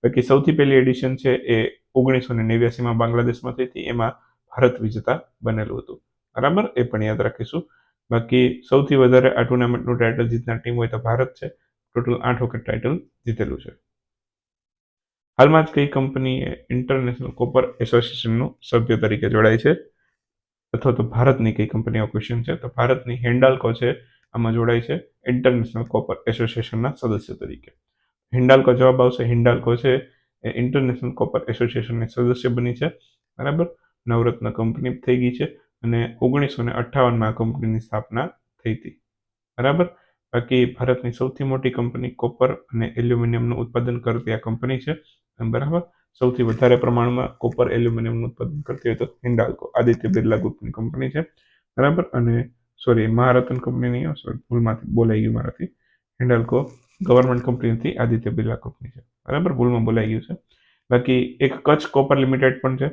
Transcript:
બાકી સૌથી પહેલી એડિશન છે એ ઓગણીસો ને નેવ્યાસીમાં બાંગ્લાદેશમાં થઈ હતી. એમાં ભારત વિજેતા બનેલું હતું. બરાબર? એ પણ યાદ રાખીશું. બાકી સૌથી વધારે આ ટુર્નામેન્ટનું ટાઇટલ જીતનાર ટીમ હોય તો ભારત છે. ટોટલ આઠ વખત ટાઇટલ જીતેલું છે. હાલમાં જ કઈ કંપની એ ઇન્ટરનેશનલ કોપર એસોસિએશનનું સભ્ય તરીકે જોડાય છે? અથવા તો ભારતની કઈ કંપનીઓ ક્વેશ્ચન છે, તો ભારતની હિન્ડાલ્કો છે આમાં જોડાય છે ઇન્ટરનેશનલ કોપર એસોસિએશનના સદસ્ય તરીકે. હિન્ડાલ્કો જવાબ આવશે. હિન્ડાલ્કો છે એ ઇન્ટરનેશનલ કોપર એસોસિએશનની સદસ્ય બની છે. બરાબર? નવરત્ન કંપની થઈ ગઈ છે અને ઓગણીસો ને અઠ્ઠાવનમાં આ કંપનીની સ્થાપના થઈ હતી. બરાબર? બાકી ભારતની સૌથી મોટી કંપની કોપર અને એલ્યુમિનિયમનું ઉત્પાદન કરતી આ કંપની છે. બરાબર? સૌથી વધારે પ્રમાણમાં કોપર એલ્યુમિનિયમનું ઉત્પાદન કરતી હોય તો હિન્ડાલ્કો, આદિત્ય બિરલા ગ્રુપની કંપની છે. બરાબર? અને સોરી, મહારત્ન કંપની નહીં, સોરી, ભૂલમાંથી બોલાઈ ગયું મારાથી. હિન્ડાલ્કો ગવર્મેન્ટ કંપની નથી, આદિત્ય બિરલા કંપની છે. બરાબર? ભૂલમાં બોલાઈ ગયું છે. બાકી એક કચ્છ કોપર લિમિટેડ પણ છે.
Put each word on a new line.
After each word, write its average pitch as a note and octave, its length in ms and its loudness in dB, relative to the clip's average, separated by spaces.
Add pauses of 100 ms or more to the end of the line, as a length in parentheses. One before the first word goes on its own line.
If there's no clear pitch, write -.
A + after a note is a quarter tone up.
બાકી B2 180 2
સૌથી C#3 300 4
પહેલી C#3+ 240 4
એડિશન B2+ 400 4
છે C3 200 2
એ A2+ 460 0 (140)
ઓગણીસો B2+ 380 2
ને A2+ 100 -2
નેવ્યાસીમાં A#2 540 0
બાંગ્લાદેશમાં A#2 560 -2
થઈ B2+ 120 -4
હતી. - 140 -14
એમાં A#2+ 320 -2 (380)
ભારત B2 320 2
વિજેતા A2 380 -2 (240)
બનેલું G#2+ 360 -4
હતું. - 220 -18 (340)
બરાબર? D3+ 420 0
એ B2 60 2
પણ A2 200 -4
યાદ G#2+ 180 -2
રાખીશું. A#2 480 -6 (420)
બાકી B2 580 2
સૌથી C#3 260 4
વધારે B2+ 400 6
આ A#2+ 80 2
ટુર્નામેન્ટનું B2 540 0
ટાઇટલ A#2 300 0
જીતનાર A#2 300 -4
ટીમ A#2+ 180 -6
હોય A#2 120 -2
તો A2+ 100 -6
ભારત A#2 360 -2
છે. - 140 -12 (480)
ટોટલ A#2+ 260 -2
આઠ B2 200 -2
વખત A#2 180 -4
ટાઇટલ A#2+ 380 -4
જીતેલું - 640 -6
છે. - 120 -18 (1700)
હાલમાં D#3 280 8
જ - 80 -10
કઈ C#3+ 140 2
કંપની C3 540 -2
એ - 280 -8
ઇન્ટરનેશનલ B2 600 -2
કોપર B2+ 520 0
એસોસિએશનનું A#2 800 -2
સભ્ય A#2 360 0
તરીકે G#2+ 320 0
જોડાય A2 280 4
છે? C#3 140 4 (1000)
અથવા B2 180 0
તો A#2 120 0
ભારતની A#2 500 2
કઈ G#2+ 140 -2
કંપનીઓ A2 380 -4
ક્વેશ્ચન A#2 380 -6
છે, E3 120 -4
તો - 120 -12
ભારતની A#2+ 480 -2
હિન્ડાલ્કો B2 580 2
છે A#2+ 180 -2 (420)
આમાં A2+ 200 0
જોડાય A#2 280 2
છે C#3 140 -4 (320)
ઇન્ટરનેશનલ B2 560 0
કોપર - 320 -4 (120)
એસોસિએશનના A2+ 680 -4
સદસ્ય G#2+ 400 -6
તરીકે. - 380 -16 (640)
હિન્ડાલ્કો B2+ 400 6
જવાબ B2+ 280 4
આવશે. B2 220 2
હિન્ડાલ્કો A#2 520 2
છે C3 220 2 (460)
એ A2+ 120 -4
ઇન્ટરનેશનલ B2 560 -2
કોપર - 380 -6
એસોસિએશનની A#2 580 -4
સદસ્ય B2 420 -2
બની A#2+ 240 -2
છે. C3 140 -4 (500)
બરાબર? D3+ 300 -2 (400)
નવરત્ન A#2 420 0
કંપની A2+ 480 -4
થઈ B2+ 200 0
ગઈ B2 140 0
છે B2 140 -4 (380)
અને A#2 380 -2
ઓગણીસો C3+ 420 0
ને A#2 80 -4
અઠ્ઠાવનમાં A#2 580 0
આ - 20 -4
કંપનીની A2 480 -2
સ્થાપના A2 480 -6 (360)
થઈ A2+ 100 -4
હતી. - 280 -14 (560)
બરાબર? C#3+ 280 2 (480)
બાકી A#2+ 320 2
ભારતની B2 460 -2
સૌથી C3 320 -6
મોટી C3 260 -2
કંપની B2 420 -6
કોપર B2+ 420 -2
અને A#2 440 -6
એલ્યુમિનિયમનું A#2 600 0
ઉત્પાદન A#2+ 400 -4
કરતી A#2 320 -4
આ A2 60 -2
કંપની B2 420 -4
છે. D3+ 160 -6 (460)
બરાબર? C3+ 400 -2 (380)
સૌથી B2 240 2
વધારે A#2+ 320 4
પ્રમાણમાં A#2+ 600 0
કોપર B2+ 340 -2
એલ્યુમિનિયમનું A#2 580 -2
ઉત્પાદન D3 320 -8
કરતી C3 280 -6
હોય A2 60 0
તો A#2 100 -4
હિન્ડાલ્કો, - 600 -4
આદિત્ય A#2 440 0
બિરલા A2 260 2
ગ્રુપની G#2 360 -6
કંપની B2+ 380 -6
છે. C#3+ 120 -6 (560)
બરાબર? D3 260 2
અને A#2+ 460 -2 (360)
સોરી, A2+ 220 4
મહારત્ન B2 500 2
કંપની B2 320 -4
નહીં, B2 240 -4
સોરી, - 240 -10 (120)
ભૂલમાંથી A#2 440 -2
બોલાઈ A2+ 280 2
ગયું A2 120 0
મારાથી. - 320 -6 (560)
હિન્ડાલ્કો B2 500 0 (300)
ગવર્મેન્ટ B2+ 420 4
કંપની A#2+ 280 0
નથી, - 240 -2
આદિત્ય A#2 340 0
બિરલા A2+ 260 -2
કંપની - 340 -14
છે. - 100 -20
બરાબર? - 540 -4
ભૂલમાં A#2+ 300 2
બોલાઈ A2 240 0
ગયું A2 140 -4
છે. - 120 -12 (560)
બાકી B2 520 0
એક C3+ 140 0
કચ્છ D3+ 320 0
કોપર C#3 300 2
લિમિટેડ C3 440 2
પણ C3 160 -2
છે. C#3 160 -2